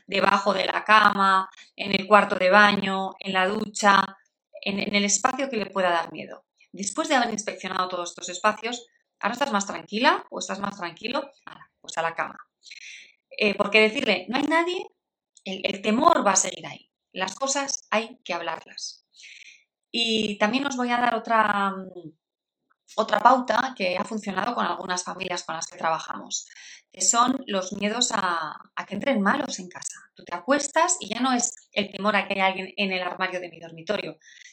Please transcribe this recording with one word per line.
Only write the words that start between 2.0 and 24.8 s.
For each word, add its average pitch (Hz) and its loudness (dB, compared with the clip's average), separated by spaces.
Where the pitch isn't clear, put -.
cuarto 202 6
de 185 2
baño, 196 4
en 196 -8
la 185 4
ducha, 202 4
en, 202 -4
en 208 -2
el 202 2
espacio 254 0
que 240 -4
le 196 -4
pueda 180 0
dar 165 -2
miedo. - -14
Después 302 -6
de 302 2
haber 240 2
inspeccionado 185 -6
todos 175 -6
estos - -12
espacios, 214 -4
¿ahora 202 -4
estás 277 -2
más 196 0
tranquila 254 0
o - -10
estás 196 -6
más 202 -8
tranquilo? 185 -8
Ala, - -20
pues - -12
a 165 0
la 165 -2
cama. - -6
Eh, 208 2
porque 202 4
decirle, 214 2
"No 240 -2
hay 294 0
nadie", 339 0
el, 190 -10
el 196 -4
temor 254 4
va 196 4
a 190 4
seguir 180 -2
ahí. - -18
Las 185 -6
cosas 269 0
hay 220 -2
que 180 -6
hablarlas. - -8
Y 220 0
también 226 0
os 269 -6
voy 247 -2
a 240 0
dar 240 0
otra, 214 0
mm, 185 -14
otra 208 2
pauta 247 6
que 180 -2
ha 202 -4
funcionado 208 -4
con 220 -2
algunas 180 -4